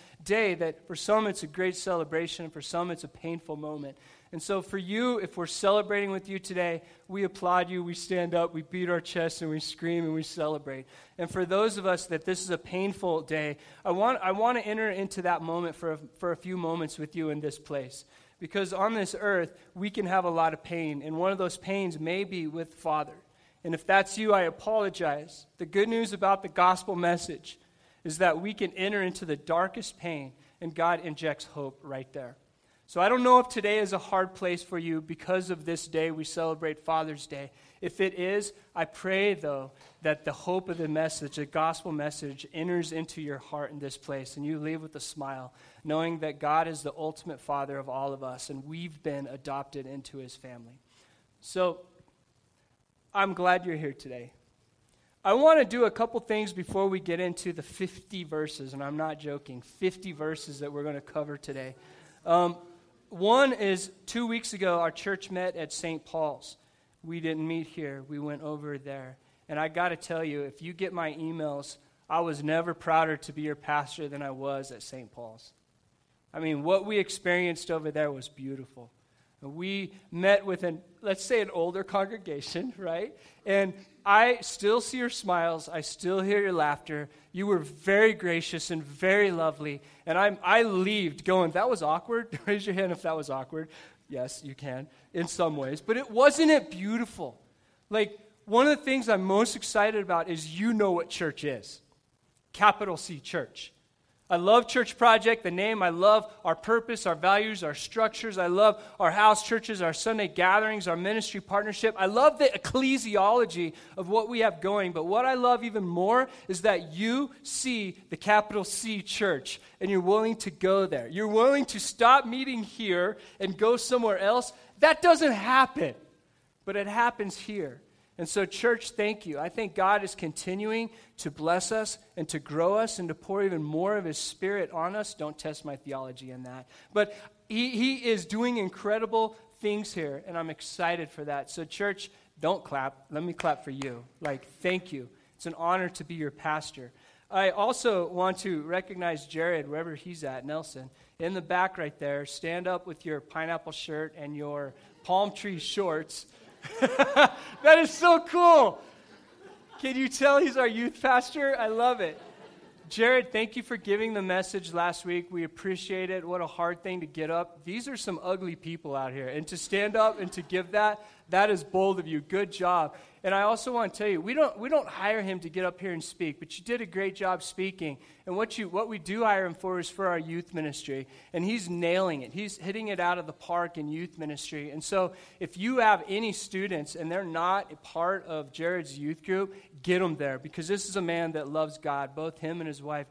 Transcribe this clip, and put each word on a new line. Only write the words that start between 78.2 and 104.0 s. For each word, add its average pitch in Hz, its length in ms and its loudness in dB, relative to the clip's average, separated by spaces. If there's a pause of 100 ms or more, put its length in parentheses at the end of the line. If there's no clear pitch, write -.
beautiful. 131 640 -14 (480)
We 180 500 -6 (180)
met 196 360 4
with 185 180 -2
an, 165 180 -2 (200)
let's 196 240 -2
say, 233 160 4
an 202 80 -2
older 180 340 -2
congregation, 196 920 -4
<laughs> - 20 -20
right? 185 360 -6 (320)
And 196 280 2 (320)
I 233 360 8
still 214 400 2
see 254 160 -6
your 240 120 0
smiles. 170 600 0
I 165 120 -6
still 185 400 -2
hear 202 200 2
your 190 120 2
laughter. 147 560 -2 (220)
You 190 160 -4
were 196 120 4
very 196 540 4
gracious 170 580 -4
and 160 120 -4
very 185 480 4
lovely. 156 500 -2 (240)
And 170 120 2
I'm, 202 260 4
I 214 200 6
leaved 190 600 0
going, 185 280 4
"That 202 180 2
was 185 140 -2
awkward." 175 580 -2
<laughs> - 40 -20
Raise 202 200 0
your 202 80 -2
hand 185 180 0
if 165 120 -6
that 160 120 -2
was 143 140 -6
awkward. 147 400 -6 (400)
Yes, 131 340 -8
you 135 120 -12
can, 135 320 -8 (260)
in 170 140 -2
some 165 280 0
ways. 139 260 -6
But 226 160 0
it, 262 140 -6
wasn't 277 400 8
it 294 200 4
beautiful? 196 680 -6 (500)
Like, 214 280 0 (280)
one 240 220 6
of 294 100 6
the 294 60 -10
things 262 240 0
I'm 196 160 4
most 202 320 4
excited 214 460 2
about 175 280 0
is 160 300 -8
you 226 140 2
know 208 180 4
what 170 180 0
church - 340 -4
is. 127 380 -6 (720)
Capital 202 440 4
C 156 220 -10
Church. - 520 -8 (600)